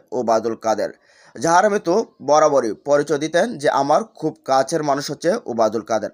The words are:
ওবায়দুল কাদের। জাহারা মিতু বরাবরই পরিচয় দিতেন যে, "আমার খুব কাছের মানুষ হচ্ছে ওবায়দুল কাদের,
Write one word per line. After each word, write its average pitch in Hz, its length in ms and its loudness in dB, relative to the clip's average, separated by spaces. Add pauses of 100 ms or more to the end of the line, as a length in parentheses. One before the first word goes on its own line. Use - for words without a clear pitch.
(120)
ওবায়দুল 113 440 0
কাদের। 107 340 -2 (520)
জাহারা 170 280 4
মিতু 202 360 0 (160)
বরাবরই 139 520 2
পরিচয় 147 440 0
দিতেন 170 400 -2
যে, 143 120 -2
"আমার 147 340 2
খুব 160 420 -8
কাছের 135 380 0
মানুষ 143 280 -2
হচ্ছে 151 200 -2 (140)
ওবায়দুল 113 360 0
কাদের, 104 320 -4